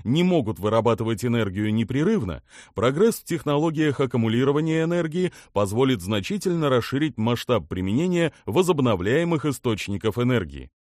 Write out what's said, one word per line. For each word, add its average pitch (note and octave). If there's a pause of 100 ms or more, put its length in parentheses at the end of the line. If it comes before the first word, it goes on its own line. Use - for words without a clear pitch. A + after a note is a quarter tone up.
не C#3
могут C3
вырабатывать A2
энергию G#2+
непрерывно, B2 (320)
прогресс C#3+
в -
технологиях D3+
аккумулирования C#3
энергии E3+ (200)
позволит G#2+
значительно D3+
расширить C3
масштаб A2+
применения D3 (140)
возобновляемых C#3+
источников A2
энергии. F#2 (140)